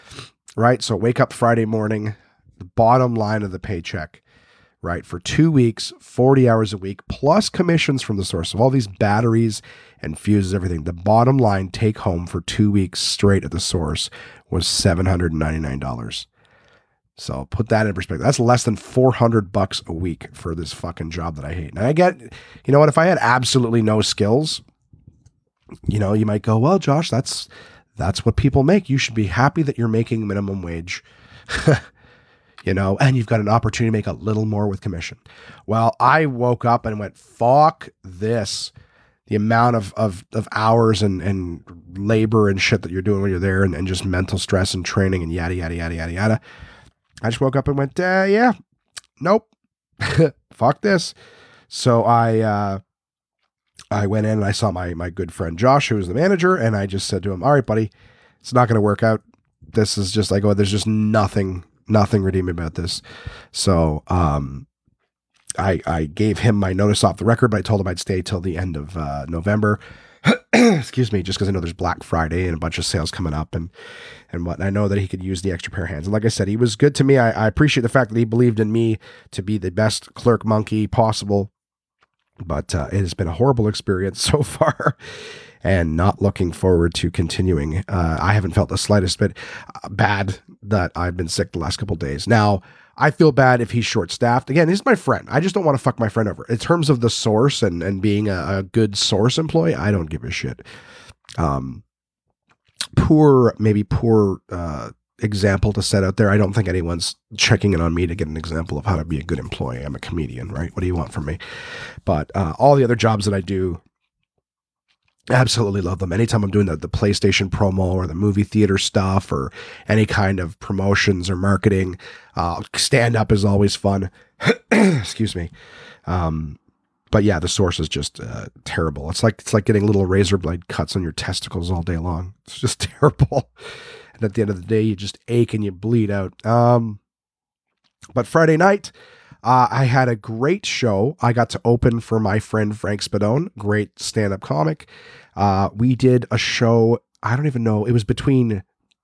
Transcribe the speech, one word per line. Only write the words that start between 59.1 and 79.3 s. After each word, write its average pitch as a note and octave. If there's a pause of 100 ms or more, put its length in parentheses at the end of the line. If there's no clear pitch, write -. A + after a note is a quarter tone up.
This -
is G2
just, G#2
like, G2+
oh, G#2
there's G2
just G#2
nothing, G#2+ (240)
nothing G#2+
redeeming F#2
about E2
this." - (480)
So, D#2+
um, C#2+ (920)
I, F2+
I D#2+
gave G2
him A2+
my G2
notice G2+
off F#2+
the -
record, A2+
but G#2
I G2+
told G2+
him F#2
I'd F2+
stay F#2
till F#2
the F2
end F2
of, D2+
uh, C#2+
November. G#2 (440)
<clears throat> -
Excuse D#3
me, G2
just F#2
'cause G2
I -
know F#2+
there's E2+
Black F2
Friday E2
and E2+
a D#2
bunch E2
of E2
sales D#2
coming D#2+
up D#2
and, E2+ (640)
and F2
what, E2+
I F#2+
know G2+
that G2+
he G2
could F#2
use F#2
the F#2+
extra E2+
pair F#2
of E2
hands. D#2+
And G2+
like G#2+
I A2+
said, G2+
he G#2
was A#2
good C#3+
to D#3
me. C3+
I, A#2
I A2
appreciate C#3
the A#2
fact A#2+
that A2+
he A#2
believed A#2
in G#2+
me A2+ (320)